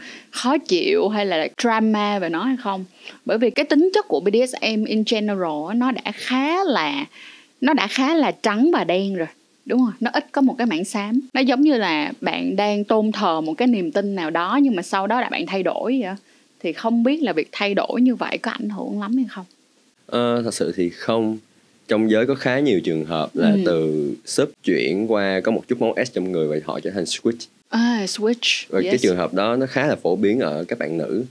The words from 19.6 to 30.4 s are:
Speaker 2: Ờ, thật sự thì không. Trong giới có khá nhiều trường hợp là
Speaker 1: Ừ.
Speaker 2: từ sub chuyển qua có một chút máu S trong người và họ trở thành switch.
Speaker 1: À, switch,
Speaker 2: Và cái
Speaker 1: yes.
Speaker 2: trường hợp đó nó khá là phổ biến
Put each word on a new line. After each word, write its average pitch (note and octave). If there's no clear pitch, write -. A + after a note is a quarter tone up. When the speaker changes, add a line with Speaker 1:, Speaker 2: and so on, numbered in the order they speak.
Speaker 2:
Ờ, A#2+
thật A2
sự E2+
thì F2
không. A2
Trong A2
giới G#2+
có C#3
khá C3
nhiều C3
trường D#2+
hợp D#2
là -
Speaker 1:
Ừ. G3
Speaker 2:
từ D#2
sub C#3+
chuyển F2+
qua G2
có A2
một A2
chút A#2+
máu A#2
S B2+
trong F#2
người D#2+
và D2+
họ D2+
trở D#2+
thành F#2+
switch. -
Speaker 1:
À, A3+
switch, A3
Speaker 2:
Và F#2+
cái F#3
Speaker 1:
yes. B2+
Speaker 2:
trường F#2
hợp F2
đó G#2+
nó C3
khá C3
là B2+
phổ E2+
biến G#2